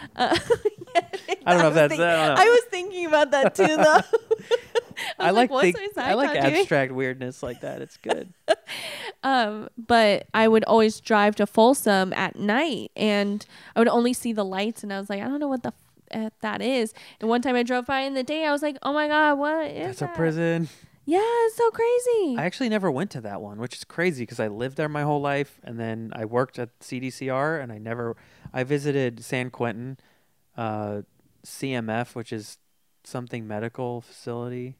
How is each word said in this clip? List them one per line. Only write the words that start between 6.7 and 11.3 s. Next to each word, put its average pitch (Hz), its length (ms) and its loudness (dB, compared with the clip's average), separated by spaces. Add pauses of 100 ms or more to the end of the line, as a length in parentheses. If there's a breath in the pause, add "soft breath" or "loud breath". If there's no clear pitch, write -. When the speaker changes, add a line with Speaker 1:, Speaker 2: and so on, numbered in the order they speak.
Speaker 2:
weirdness 127 500 -6
like 123 180 -10
that. 135 220 -10
It's - 160 -16
good. - 340 -6 (160)
Speaker 1:
<laughs> 320 60 4 (680 loud breath)
Um, 220 520 0
but 226 560 4
I 226 160 4
would 220 160 6
always 220 360 4
drive 208 360 4